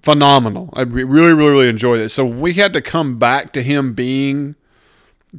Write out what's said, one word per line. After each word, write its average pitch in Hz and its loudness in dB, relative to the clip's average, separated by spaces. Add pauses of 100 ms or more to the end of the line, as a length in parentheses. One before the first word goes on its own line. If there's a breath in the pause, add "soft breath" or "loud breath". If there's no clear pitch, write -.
phenomenal. 143 2
I 131 -6
re-, 123 -4
really, 160 -2
really, 151 4
really 131 4
enjoyed 117 0
it. 107 -6
So 135 -4
we 135 -4
had 196 0
to 135 -2
come 143 -4
back 131 0
to 127 -6
him 135 -2
being 139 -4 (840)